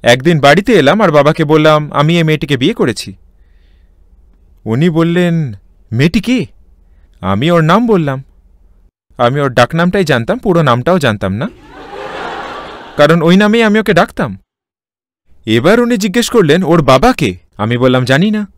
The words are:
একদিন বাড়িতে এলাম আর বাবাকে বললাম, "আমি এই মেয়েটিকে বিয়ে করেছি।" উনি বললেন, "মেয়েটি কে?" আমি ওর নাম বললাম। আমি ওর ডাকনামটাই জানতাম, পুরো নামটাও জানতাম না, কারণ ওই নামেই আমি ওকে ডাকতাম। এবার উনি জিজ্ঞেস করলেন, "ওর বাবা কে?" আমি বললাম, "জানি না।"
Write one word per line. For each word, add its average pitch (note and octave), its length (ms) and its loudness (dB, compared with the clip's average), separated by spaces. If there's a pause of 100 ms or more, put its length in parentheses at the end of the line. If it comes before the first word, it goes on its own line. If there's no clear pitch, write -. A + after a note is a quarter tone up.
একদিন C3 380 2
বাড়িতে D3+ 340 4
এলাম E3+ 280 2
আর F3+ 100 2
বাবাকে D3+ 320 2
বললাম, D3+ 480 2
"আমি D#3 260 0
এই E3+ 60 0
মেয়েটিকে D#3 340 -2
বিয়ে D3+ 160 0
করেছি।" A#2 400 -4 (1500)
উনি C3+ 240 0
বললেন, E3 640 -2 (380)
"মেয়েটি D#3+ 300 0
কে?" A#3 240 -2 (760)
আমি G2+ 300 -2
ওর E3+ 100 2
নাম F#3+ 260 0
বললাম। C#3+ 360 -2 (920)
আমি B2 220 0
ওর C3+ 140 -2
ডাকনামটাই E3+ 500 0
জানতাম, C#3+ 340 -2
পুরো E3+ 240 0
নামটাও D3 380 0
জানতাম G#2 340 -2
না, C3 160 -6 (1500)
কারণ D#3 240 4
ওই E3+ 160 4
নামেই G#3 260 2
আমি G#3+ 160 2
ওকে G#3 140 0
ডাকতাম। E3 440 -2 (1080)
এবার B2+ 340 2
উনি A#3+ 180 0
জিজ্ঞেস G#3+ 320 -2
করলেন, F3+ 340 2
"ওর E3 180 2
বাবা C#3 320 4
কে?" G2 240 -4 (200)
আমি A2+ 200 -4
বললাম, B2+ 280 2
"জানি D3+ 260 0
না।" G#3 160 -4 (100)